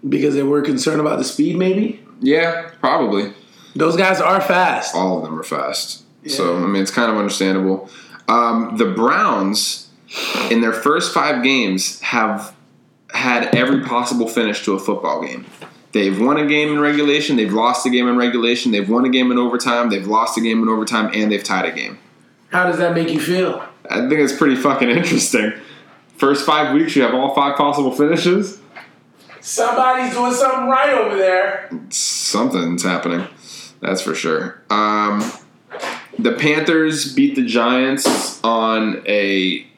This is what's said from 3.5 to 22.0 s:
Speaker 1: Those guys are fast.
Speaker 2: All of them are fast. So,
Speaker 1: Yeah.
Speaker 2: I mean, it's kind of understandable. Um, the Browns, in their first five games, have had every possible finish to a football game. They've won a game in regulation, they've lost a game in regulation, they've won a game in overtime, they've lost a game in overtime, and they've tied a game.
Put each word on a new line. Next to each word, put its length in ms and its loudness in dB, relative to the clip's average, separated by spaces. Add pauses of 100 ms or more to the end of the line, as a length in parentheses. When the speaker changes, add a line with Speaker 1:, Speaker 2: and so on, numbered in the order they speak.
Speaker 1:
Those 220 0
guys 240 2
are 180 2
fast. 560 0
Speaker 2:
All 220 0
of 80 -6
them 120 -10
are 60 -10
fast. 600 -6 (240)
So, 300 -2
Speaker 1:
Yeah. 60 -2
Speaker 2:
I 40 0
mean, 140 0
it's 100 -4
kind 200 0
of 60 0
understandable. 720 -2 (400)
Um, 480 2
the 80 4
Browns, 1040 0 (640)
in 100 4
their 120 0
first 400 0
five 300 0
games, 580 0
have 520 -4 (580)
had 440 -2
every 280 2
possible 440 -2
finish 380 -2
to 80 2
a 60 -2
football 460 -4
game. 200 -12 (480)
They've 260 0
won 180 4
a 80 0
game 280 2
in 60 0
regulation, 580 2
they've 160 0
lost 320 2
a 40 2
game 180 2
in 100 2
regulation, 540 0
they've 180 0
won 160 2
a 40 2
game 220 2
in 60 2
overtime, 520 0
they've 160 -2
lost 320 0
a 40 0
game 200 2
in 80 2
overtime, 440 -2
and 180 0
they've 120 -2
tied 220 -2
a 60 -4
game. 260 -10 (520)